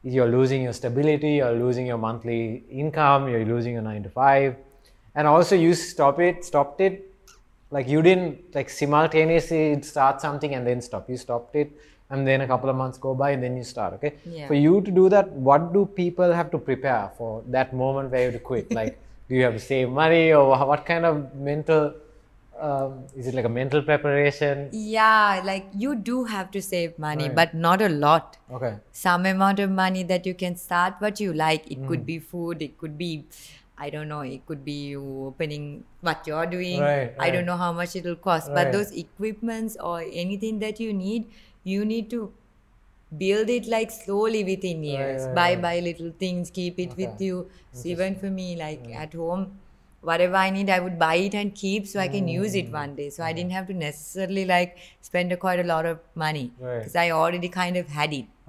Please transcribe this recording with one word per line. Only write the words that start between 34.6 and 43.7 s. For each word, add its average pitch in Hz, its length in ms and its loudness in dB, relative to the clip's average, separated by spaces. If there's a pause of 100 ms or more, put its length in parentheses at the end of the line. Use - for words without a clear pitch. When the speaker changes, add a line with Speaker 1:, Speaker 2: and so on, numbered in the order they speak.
Speaker 2:
be 143 140 -8 (160)
you 139 80 -10 (260)
opening 147 560 -10 (180)
what 165 260 -4
you're 156 180 -2
doing. 180 360 -4
Speaker 1:
Right, 139 380 2
Speaker 2:
I 165 100 2
don't 180 100 0
Speaker 1:
right. 175 80 -2
Speaker 2:
know 180 100 -2
how 175 160 -2
much 175 240 -4
it'll 175 180 -6
cost, 165 320 0
Speaker 1:
Right. 143 160 -6
Speaker 2:
but 135 80 2
those 202 220 -2
equipments 220 840 -8 (160)
or 170 100 -6 (220)
anything 202 360 -4
that 214 200 -6
you 226 140 -4
need, 208 320 -4 (400)
you 196 180 -2
need 220 280 -2
to 226 200 -6 (840)
build 202 320 2
it, 247 180 -2
like, 226 240 0